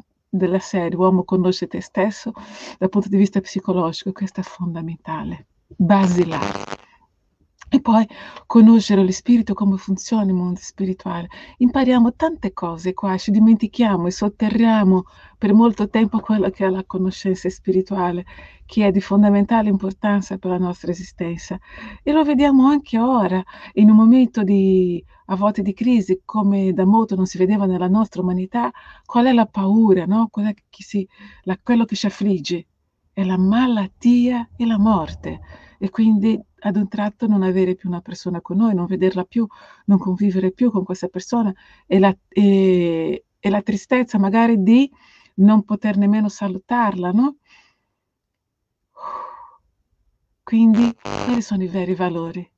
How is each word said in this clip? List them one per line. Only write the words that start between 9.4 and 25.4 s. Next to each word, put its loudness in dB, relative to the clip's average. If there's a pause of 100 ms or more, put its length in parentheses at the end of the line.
come 0
funziona -4
il 0
mondo -4
spirituale. -8 (300)
Impariamo 2
tante -4
cose -8
qua, -4
ci -6
dimentichiamo 2
e -2
sotterriamo 0 (340)
per 0
molto 4
tempo 0
quello -2
che -6
è 0
la -4
conoscenza -4
spirituale, -4 (400)
che 0
è 2
di 0
fondamentale 2
importanza -4
per -8
la -2
nostra -6
esistenza. -10 (420)
E -4
lo 2
vediamo 4
anche 0
ora, 0 (300)
in 6
un 8
momento 4
di, 2 (240)
a -4
volte -2